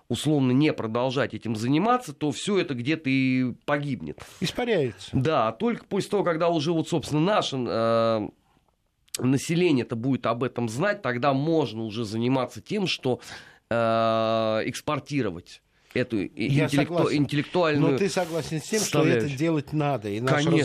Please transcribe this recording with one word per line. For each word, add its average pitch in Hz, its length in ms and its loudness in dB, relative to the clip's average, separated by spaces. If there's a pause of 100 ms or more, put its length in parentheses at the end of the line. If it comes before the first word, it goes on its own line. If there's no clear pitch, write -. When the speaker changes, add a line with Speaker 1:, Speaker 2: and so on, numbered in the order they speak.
Speaker 1:
условно, 135 440 2
не 143 200 4
продолжать 120 640 -2
этим 110 200 -4
заниматься, 151 600 0
то 151 160 -2
все 202 280 -2
это 170 140 -2
где-то 139 380 -2
и 131 420 2 (140)
погибнет. 139 520 -4 (220)
Speaker 2:
Испаряется. 180 720 -2
Speaker 1:
Да, 131 400 2
только 214 320 -2
после 190 240 -2
того, 196 160 0
когда 170 240 2
уже 165 240 2
вот, 160 160 0
собственно, 151 320 0
наше, 165 380 2
э, 113 680 2 (920)
население-то 135 800 2
будет 123 300 0
об 120 180 0
этом 120 260 -2
знать, 202 320 -2
тогда 123 320 0
можно 135 500 0
уже 110 220 -6
заниматься 120 560 -2
тем, 202 240 -4
что, 127 340 -2 (500)
э, 110 40 -2 (920)
экспортировать 131 960 -4 (300)
эту 120 280 0
и-, - 280 -4
Speaker 2:
Я 139 160 2
Speaker 1:
интеллекто-, 147 300 0
Speaker 2:
согласен. 165 240 2
Speaker 1:
интеллектуальную 147 760 2
Speaker 2:
Но 131 60 2
ты 196 100 2
согласен 160 520 -4
с - 80 -8
тем, 220 120 -2
что 151 200 0
это 156 100 4
Speaker 1:
составляющую. 127 280 0
Speaker 2:
делать 156 340 0
надо, 143 360 -2
и 104 120 -4
наш 143 240 2
Speaker 1:
Конечно. 165 200 4